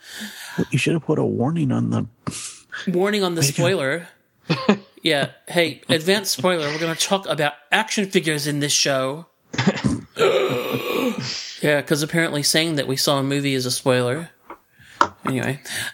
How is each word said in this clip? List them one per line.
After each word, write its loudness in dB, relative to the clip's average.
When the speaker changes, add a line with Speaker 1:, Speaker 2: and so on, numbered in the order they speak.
Speaker 1:
Well, 0
you 2
should 2
have -2
put 0
a 2
warning 0
on 0
the 0
Speaker 2:
Warning 2
on 0
the 0
Speaker 1:
There 2
you -6
go. 2
Speaker 2:
spoiler. 0
<laughs> 2
Yeah. 2
Hey, 0
advanced 2
spoiler. 0
We're -4
gonna -2
talk 0
about 0
action 0
figures 0
in -2
this 0
show. 0
<gasps> 0
Yeah, 4
'cause 0
apparently 0
saying 2
that 0
we 0
saw 2
a 0
movie 0
is 0
a -2
spoiler. 0
Anyway. -2